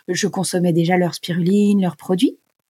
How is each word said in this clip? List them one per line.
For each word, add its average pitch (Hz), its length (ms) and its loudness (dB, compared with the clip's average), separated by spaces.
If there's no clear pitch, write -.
je 180 220 -2
consommais 175 460 -2
déjà 170 240 2
leur 170 160 0
spiruline, 202 680 0
leurs 170 160 -2
produits. 190 400 -2